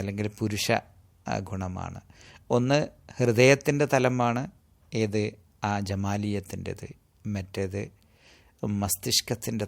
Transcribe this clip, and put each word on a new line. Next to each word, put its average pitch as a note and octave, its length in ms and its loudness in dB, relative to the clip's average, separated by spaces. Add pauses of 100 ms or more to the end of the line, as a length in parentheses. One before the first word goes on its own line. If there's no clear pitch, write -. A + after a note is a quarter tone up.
അല്ലെങ്കിൽ G2+ 280 -4 (120)
പുരുഷ, G#2 300 -2 (580)
ആ, A2 100 -2 (120)
ഗുണമാണ്. F#2 500 -6 (560)
ഒന്ന് C3 240 2 (380)
ഹൃദയത്തിൻ്റെ C3+ 760 6
തലമാണ്, B2 500 2 (480)
ഏത്, G#2+ 300 0 (420)
ആ G#2 160 0
ജമാലിയത്തിൻ്റെത്, G2 1080 -4 (480)
മറ്റേത് G2 460 -4 (960)
മസ്തിഷ്കത്തിൻ്റെ A2 880 -2